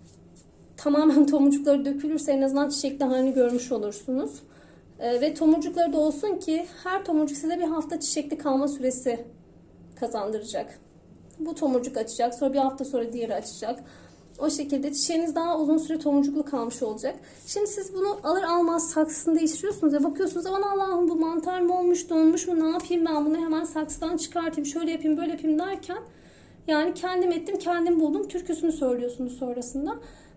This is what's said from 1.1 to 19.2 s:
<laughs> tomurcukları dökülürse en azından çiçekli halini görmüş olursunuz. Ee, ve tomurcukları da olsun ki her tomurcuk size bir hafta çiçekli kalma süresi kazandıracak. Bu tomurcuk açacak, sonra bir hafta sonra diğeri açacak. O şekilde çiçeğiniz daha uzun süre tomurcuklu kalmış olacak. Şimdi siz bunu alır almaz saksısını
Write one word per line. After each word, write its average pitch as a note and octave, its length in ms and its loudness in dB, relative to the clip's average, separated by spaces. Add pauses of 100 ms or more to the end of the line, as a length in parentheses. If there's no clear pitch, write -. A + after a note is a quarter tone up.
<laughs> - 20 0
tomurcukları C#4+ 580 4
dökülürse D4+ 460 -2
en C4+ 100 2
azından C#4 280 0
çiçekli C#4 360 -4
halini C4 280 2
görmüş B3 380 2
olursunuz. B3+ 600 -4 (680)
Ee, A#3+ 220 0
ve D4+ 120 2
tomurcukları E4 600 4
da D#4+ 40 2
olsun D#4 400 2
ki D#4+ 280 -2 (180)
her F#4+ 220 -2
tomurcuk D4+ 320 2
size E4+ 220 -2
bir F4 40 0
hafta D#4+ 360 -2
çiçekli D4+ 380 -4
kalma C#4 300 0
süresi B3+ 580 -2 (760)
kazandıracak. G#3+ 800 -6 (600)
Bu D#4+ 160 -4
tomurcuk B3+ 420 0
açacak, A#3 360 -2
sonra C4+ 200 0
bir C#4 60 4
hafta C4+ 260 0
sonra A3+ 280 -2
diğeri A3+ 220 -4
açacak. - 480 -8 (560)
O D4+ 100 2
şekilde C#4+ 440 -2
çiçeğiniz E4 420 0
daha E4+ 240 0
uzun D#4 180 4
süre D#4+ 220 -2
tomurcuklu C#4+ 460 2
kalmış A#3+ 380 -4
olacak. G#3+ 320 -4 (320)
Şimdi G4+ 200 -2
siz F#4+ 260 -6
bunu G4 300 0
alır F4+ 200 2
almaz E4+ 460 2
saksısını D#4 500 2